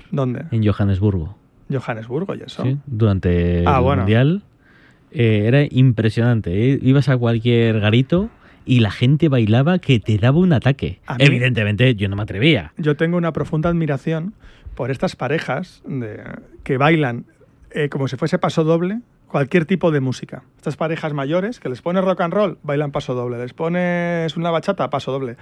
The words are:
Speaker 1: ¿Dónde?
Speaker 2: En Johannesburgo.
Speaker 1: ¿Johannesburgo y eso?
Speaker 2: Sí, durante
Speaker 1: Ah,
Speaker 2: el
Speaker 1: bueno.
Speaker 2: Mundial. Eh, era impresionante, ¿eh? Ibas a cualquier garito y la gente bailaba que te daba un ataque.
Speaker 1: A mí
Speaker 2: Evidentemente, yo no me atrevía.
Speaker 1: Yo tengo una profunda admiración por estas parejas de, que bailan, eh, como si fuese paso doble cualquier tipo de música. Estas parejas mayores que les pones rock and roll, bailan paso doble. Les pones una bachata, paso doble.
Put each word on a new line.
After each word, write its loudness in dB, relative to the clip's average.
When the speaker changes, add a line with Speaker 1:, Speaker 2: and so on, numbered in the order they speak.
Speaker 1:
¿Dónde? -4
Speaker 2:
En 0
Johannesburgo. 0
Speaker 1:
¿Johannesburgo -6
y -14
eso? -12
Speaker 2:
Sí, -2
durante 2
Speaker 1:
Ah, 4
Speaker 2:
el 2
Speaker 1:
bueno. 2
Speaker 2:
Mundial. 2
Eh, 2
era 4
impresionante, 2
¿eh? 0
Ibas 4
a 4
cualquier 2
garito 2
y 4
la 2
gente 2
bailaba 2
que 2
te 0
daba 2
un 4
ataque. 0
Speaker 1:
A -8
mí 4
Speaker 2:
Evidentemente, 2
yo -2
no -6
me -6
atrevía. 0
Speaker 1:
Yo -2
tengo -2
una -2
profunda -2
admiración -4
por -6
estas -4
parejas -6
de, -10
que -2
bailan, 0
eh, -4
como -4
si -8
fuese -2
paso 0
doble 0
cualquier 0
tipo 0
de 0
música. -6
Estas -8
parejas -4
mayores -4
que -10
les -10
pones 0
rock 0
and -2
roll, -2
bailan -2
paso -6
doble. -4
Les -8
pones -2
una -2
bachata, -2
paso -6
doble. -6